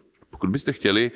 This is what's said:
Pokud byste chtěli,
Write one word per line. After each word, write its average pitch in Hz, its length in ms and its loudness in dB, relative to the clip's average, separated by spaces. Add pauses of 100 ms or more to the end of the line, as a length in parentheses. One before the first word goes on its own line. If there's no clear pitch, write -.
(300)
Pokud - 200 -4
byste 135 220 -2
chtěli, 113 440 0